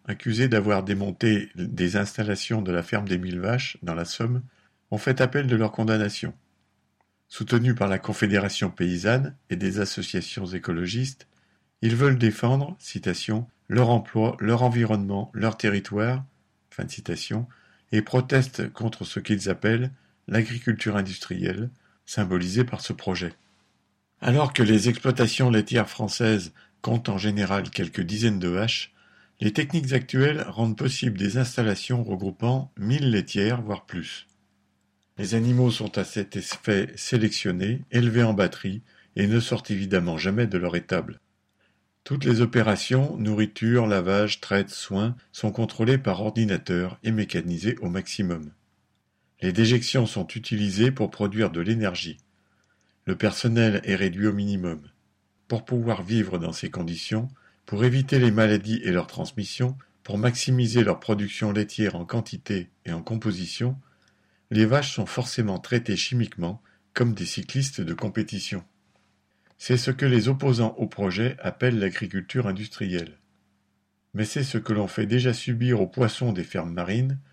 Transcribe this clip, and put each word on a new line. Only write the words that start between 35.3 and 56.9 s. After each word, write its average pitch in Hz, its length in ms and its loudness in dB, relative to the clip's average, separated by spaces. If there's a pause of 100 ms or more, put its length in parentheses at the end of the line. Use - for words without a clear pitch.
animaux 123 380 4
sont 107 260 -4
à 95 60 -2
cet - 320 -6
effet - 580 -2
sélectionnés, 104 960 0
élevés 120 320 4
en 113 100 4
batterie, 95 500 -2 (340)
et 101 100 2
ne 113 140 4
sortent - 320 -4
évidemment 95 460 0
jamais 101 280 0
de 92 100 -2
leur 87 200 0
étable. - 420 -4 (880)
Toutes 135 200 -4
les 120 180 4
opérations, 123 760 2
nourriture, 110 720 2
lavage, 98 520 2
traite, 98 300 0
soins, 110 460 -4 (160)
sont - 180 -2
contrôlées 113 480 2
par 95 220 -2
ordinateur 92 840 0
et 104 80 -2
mécanisées 92 680 -2
au 92 100 -6
maximum. 87 640 -4 (880)
Les 90 120 0
déjections 117 540 4
sont 95 220 -4
utilisées 107 640 0
pour 110 180 -2
produire 104 400 0
de 82 100 -4
l'énergie. 92 580 -2 (880)
Le 95 120 -2
personnel 113 640 2
est 98 140 0
réduit 95 320 0
au 104 40 2
minimum. 98 480 -2 (680)
Pour 117 160 -4
pouvoir 113 400 -2
vivre 95 340 0
dans 82 140 -4
ces 101 180 -8
conditions, 92 580 -4 (380)